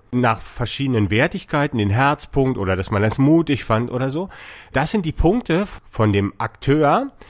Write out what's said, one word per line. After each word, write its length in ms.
nach 280
verschiedenen 680
Wertigkeiten, 680
den 120
Herzpunkt 680
oder 180
dass 160
man 100
das 160
mutig 460
fand 280
oder 180
so. 200
Das 200
sind 140
die 60
Punkte 500
f-, 280
von 240
dem 240
Akteur. 760